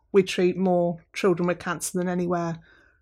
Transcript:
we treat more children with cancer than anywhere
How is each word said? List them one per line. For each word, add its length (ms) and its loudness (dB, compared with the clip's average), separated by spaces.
we 120 6
treat 340 0
more 400 2
children 320 0
with 140 -2
cancer 400 -6
than 100 -2
anywhere 480 -2